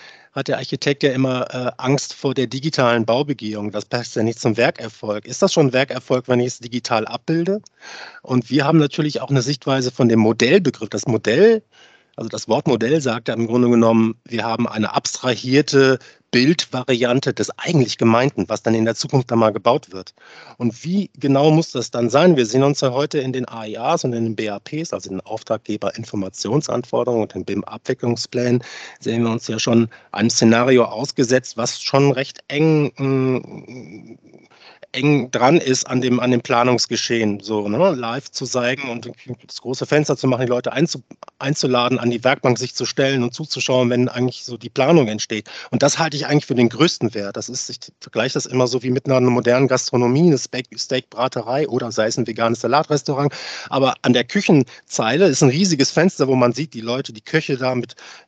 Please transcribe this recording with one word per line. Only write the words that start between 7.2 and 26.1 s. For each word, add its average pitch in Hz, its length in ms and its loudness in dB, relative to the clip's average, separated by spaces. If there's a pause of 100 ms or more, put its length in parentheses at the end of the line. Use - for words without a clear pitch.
Und 123 280 0
wir 139 140 2
haben 160 140 4
natürlich 151 420 0
auch 131 100 -8
eine 135 120 2
Sichtweise 135 500 -2
von 123 160 2
dem 113 120 4
Modellbegriff. 123 680 2
Das - 180 -8
Modell, 156 580 4 (520)
also 113 140 -10
das - 180 -10
Wort 117 200 0
Modell 127 340 2
sagt 120 260 -4
ja 117 60 -2
im 117 140 -2
Grunde 120 220 2
genommen, 113 540 4
wir 113 220 -6
haben 117 240 -4
eine 110 240 -6
abstrahierte 131 1080 2 (320)
Bildvariante 127 1000 0
des 107 160 -4 (100)
eigentlich 139 380 0
Gemeinten, 117 500 2
was 107 160 -4
dann 113 100 2
in 110 120 2
der 113 100 0
Zukunft 139 360 -2
dann 117 80 2
mal 110 120 4
gebaut 120 400 0
wird. 95 220 -16 (440)
Und 120 280 -4
wie 185 240 -2 (100)
genau 143 320 4
muss 156 200 2
das 123 200 -6
dann 120 180 0
sein? 156 280 6
Wir 123 80 4
sehen 127 180 2
uns 139 160 2
ja 131 120 0
heute 143 280 -2
in 131 140 -4
den 127 160 -6
A 113 160 -12
I 107 120 -10
As 151 280 -2
und 123 80 -2
in 117 100 -2
den 113 140 -4
B 107 120 -4
A 101 100 -6
Ps, 156 340 -10
also 95 160 -8
in 95 80 -8
den - 80 -12
Auftraggeberinformationsanforderungen 110 2000 -4